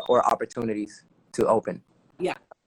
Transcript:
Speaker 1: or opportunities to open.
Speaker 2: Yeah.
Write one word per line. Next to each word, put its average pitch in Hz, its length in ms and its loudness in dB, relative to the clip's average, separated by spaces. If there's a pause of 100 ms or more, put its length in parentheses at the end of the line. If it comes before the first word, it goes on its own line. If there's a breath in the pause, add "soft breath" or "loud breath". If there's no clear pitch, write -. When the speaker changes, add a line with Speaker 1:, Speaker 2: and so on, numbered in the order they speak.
Speaker 1:
or 120 180 4
opportunities 113 760 -4 (280)
to 110 140 0
open. 101 360 0 (360)
Speaker 2:
Yeah. - 160 -4 (320)